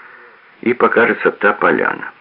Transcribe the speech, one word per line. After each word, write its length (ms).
и 140
покажется 580
та 200
поляна. 680